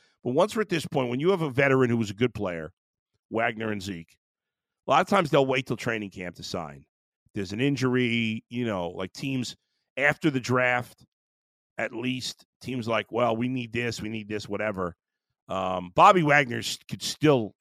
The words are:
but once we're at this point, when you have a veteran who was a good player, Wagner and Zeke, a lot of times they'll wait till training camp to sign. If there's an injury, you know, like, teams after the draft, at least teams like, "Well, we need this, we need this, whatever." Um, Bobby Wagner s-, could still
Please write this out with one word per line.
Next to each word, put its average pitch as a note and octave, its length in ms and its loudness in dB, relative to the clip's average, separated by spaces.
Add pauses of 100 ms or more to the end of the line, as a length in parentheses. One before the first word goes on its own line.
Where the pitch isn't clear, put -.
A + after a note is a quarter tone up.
(240)
but B2 100 -2
once F3+ 220 2
we're A3 80 0
at G#3+ 60 -10
this E3 180 -2
point, C3 220 -2
when B2 100 -2
you D#3+ 100 0
have F#3 140 2
a C#3+ 80 -2
veteran C3 400 4
who A#2+ 60 2
was A2 120 0
a G2+ 60 -8
good A2+ 180 0
player, F2 400 -6 (560)
Wagner A2+ 420 -2
and G2+ 120 -6
Zeke, F2 340 -10 (720)
a - 40 2
lot D3 100 6
of F#3 60 -2
times F#3+ 220 2
they'll C#3 160 6
wait C3 220 0
till A#2+ 100 -4
training A2 320 -4
camp F2+ 280 -10
to - 60 -14
sign. D2 400 -10 (440)
If - 80 -20
there's F#2+ 180 -6
an A2+ 80 -2
injury, B2 880 0
you A#2+ 160 -4
know, F#2 240 -2
like, F#2 240 -10
teams C3 420 -6 (420)
after D3 340 2
the C3 80 0
draft, B2 640 0 (720)
at A2+ 160 -4
least B2 500 -6 (160)
teams A#2+ 280 -8
like, A2 240 -2
"Well, A2+ 260 2
we B2 100 0
need B2 240 -6
this, A#2+ 300 -4
we G#2+ 80 -8
need A2 180 -8
this, G#2 220 -6
whatever." G2 460 -4 (520)
Um, F#2 460 -4
Bobby F#3 300 8
Wagner C#3+ 340 4
s-, - 220 -6 (100)
could - 140 -10
still B2+ 580 2